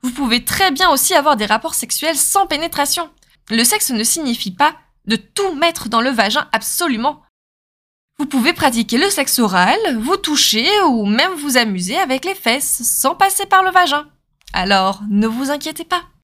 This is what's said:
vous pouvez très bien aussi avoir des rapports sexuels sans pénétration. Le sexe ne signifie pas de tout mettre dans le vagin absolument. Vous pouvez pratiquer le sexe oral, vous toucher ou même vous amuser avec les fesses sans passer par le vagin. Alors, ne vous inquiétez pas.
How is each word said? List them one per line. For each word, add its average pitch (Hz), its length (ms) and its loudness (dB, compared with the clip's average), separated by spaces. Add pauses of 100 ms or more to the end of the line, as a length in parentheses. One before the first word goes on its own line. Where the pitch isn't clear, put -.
vous 247 100 -6
pouvez 240 340 0
très 381 260 2
bien 349 180 2
aussi 349 240 2
avoir 294 220 4
des 208 100 -2
rapports 220 300 -2
sexuels 302 400 -2
sans 392 320 0
pénétration. 311 600 -2 (400)
Le 226 140 2
sexe 415 260 0
ne 226 140 -2
signifie 240 480 -2
pas 294 260 0 (280)
de 214 100 0
tout 392 400 -4
mettre 330 340 -2
dans 226 100 0
le 254 120 0
vagin 226 400 0
absolument. 262 720 -2 (1000)
Vous 285 80 -4
pouvez 277 260 0
pratiquer 233 440 0
le 370 120 2
sexe 277 300 -2
oral, 208 400 2 (200)
vous 302 180 0
toucher 285 520 0 (140)
ou 240 220 2
même 269 280 0
vous 285 240 -2
amuser 208 400 -2
avec 294 280 -2
les 370 100 -4
fesses 247 480 -2
sans 285 320 0
passer 392 300 0
par 381 180 4
le 370 80 0
vagin. 302 360 2 (460)
Alors, 196 560 0
ne 208 180 2
vous 254 220 -4
inquiétez 311 340 -6
pas. 349 200 -4 (200)